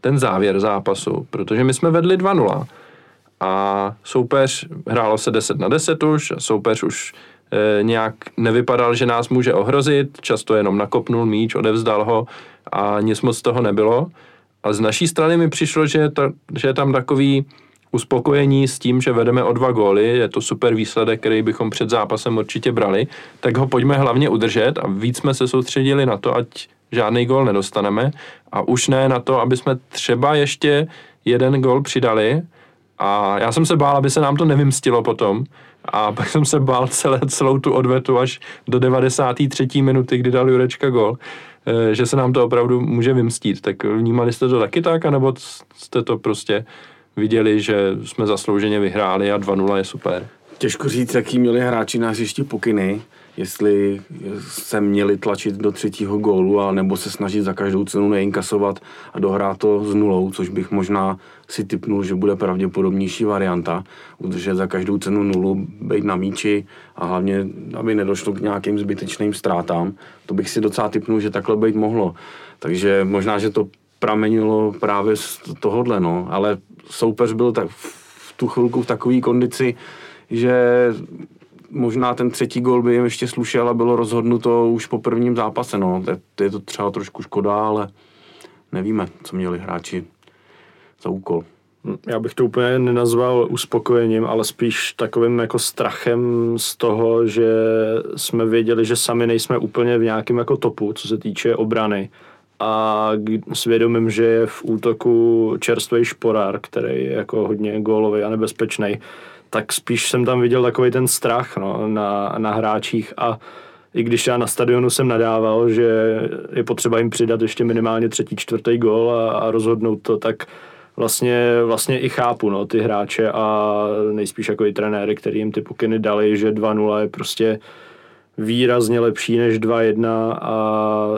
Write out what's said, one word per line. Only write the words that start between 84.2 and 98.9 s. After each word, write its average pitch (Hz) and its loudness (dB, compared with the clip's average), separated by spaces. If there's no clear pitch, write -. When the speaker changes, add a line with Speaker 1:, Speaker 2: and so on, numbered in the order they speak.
Speaker 2:
už 117 -2
po 117 -4
prvním 120 0
zápase, 113 -4
no. 92 0
To - -4
je, 92 -4
to 104 0
je 98 2
to 101 -8
třeba 101 -6
trošku 98 -10
škoda, 101 -2
ale 107 -2
nevíme, 98 -4
co - -12
měli 90 -4
hráči 90 -10
za - -8
úkol. 92 -6
Speaker 3:
Já 113 -4
bych 113 -6
to 127 0
úplně 123 0
nenazval 120 2
uspokojením, 117 0
ale 113 0
spíš - -4
takovým 120 0
jako 113 -2
strachem 120 -2
z - -6
toho, 113 2
že 113 2
jsme 113 -2
věděli, 113 2
že 117 0